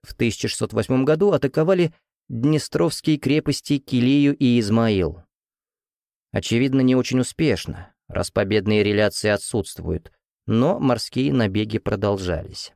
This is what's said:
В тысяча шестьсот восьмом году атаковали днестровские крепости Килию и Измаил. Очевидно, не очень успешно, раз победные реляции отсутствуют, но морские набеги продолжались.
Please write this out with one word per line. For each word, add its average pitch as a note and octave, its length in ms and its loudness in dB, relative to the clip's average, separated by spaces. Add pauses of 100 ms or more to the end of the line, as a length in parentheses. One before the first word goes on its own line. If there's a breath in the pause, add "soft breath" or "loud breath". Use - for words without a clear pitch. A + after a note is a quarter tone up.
В - 120 -20
тысяча - 340 -2
шестьсот - 240 -6
восьмом B2+ 320 0
году D#3+ 280 2
атаковали D#3+ 600 0 (360 soft breath)
днестровские C#3+ 880 0
крепости D3 600 -2
Килию C#3 580 2
и A#2+ 240 4
Измаил. G#2 640 0 (1080)
Очевидно, B2+ 480 0
не B2+ 140 4
очень B2+ 260 0
успешно, F#2+ 720 -4 (140)
раз - 240 -6
победные G#2 520 0
реляции G#2 460 0
отсутствуют, F2+ 840 -4 (340)
но A#2+ 320 2
морские C3 540 -2
набеги G#2+ 460 0
продолжались. G2 960 -4